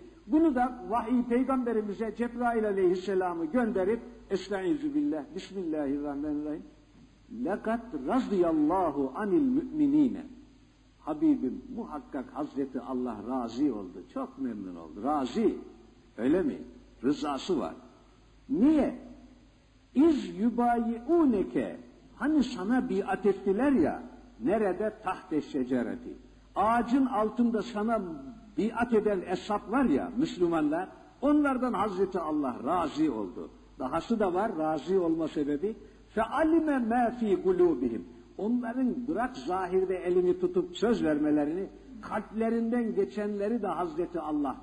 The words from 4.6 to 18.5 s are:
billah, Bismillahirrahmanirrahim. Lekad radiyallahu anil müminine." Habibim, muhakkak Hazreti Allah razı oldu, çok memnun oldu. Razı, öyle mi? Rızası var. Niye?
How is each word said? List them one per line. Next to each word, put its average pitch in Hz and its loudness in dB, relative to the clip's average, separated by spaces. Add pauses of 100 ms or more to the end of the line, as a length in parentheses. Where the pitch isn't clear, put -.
billah, 147 0 (120)
Bismillahirrahmanirrahim. 151 -4 (840)
Lekad 226 -2 (280)
radiyallahu 165 2
anil 185 2
müminine." 135 2 (720)
Habibim, 254 0 (140)
muhakkak 147 -8
Hazreti 135 -6
Allah 123 -6 (120)
razı 127 -2
oldu, 92 -10 (120)
çok 254 -8
memnun 104 -6
oldu. 82 -12
Razı, 151 0 (640)
öyle 151 2
mi? 104 -2 (460)
Rızası 143 0
var. 82 -4 (720)
Niye? 214 4 (960)